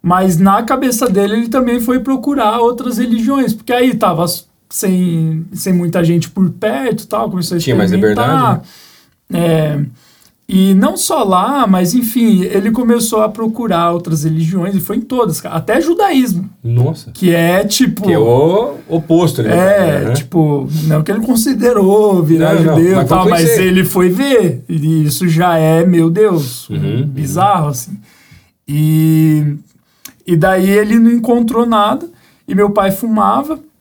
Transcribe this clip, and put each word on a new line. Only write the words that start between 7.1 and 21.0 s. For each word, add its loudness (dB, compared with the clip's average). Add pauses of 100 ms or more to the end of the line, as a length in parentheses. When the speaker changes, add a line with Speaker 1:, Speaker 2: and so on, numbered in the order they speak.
Speaker 1:
começou -6
a 0
Speaker 2:
Tinha -2
mais 0
Speaker 1:
experimentar. 0
Speaker 2:
liberdade, 0 (680)
né? -4
Speaker 1:
É, 0 (680)
e 2
não 2
só -2
lá, 0
mas 2
enfim, 2
ele -2
começou 0
a 0
procurar -2
outras -4
religiões, -2
e 0
foi -6
em -4
todas, -2
cara, -12
até -2
judaísmo. 0 (140)
Speaker 2:
Nossa. -2
Speaker 1:
Que 0
é, 2
tipo -2
Speaker 2:
Que 2
é 2
o 2 (140)
oposto, 0
né? 0
Speaker 1:
É, 0
Speaker 2:
Uhum. 0
Speaker 1:
tipo, -2 (140)
não 0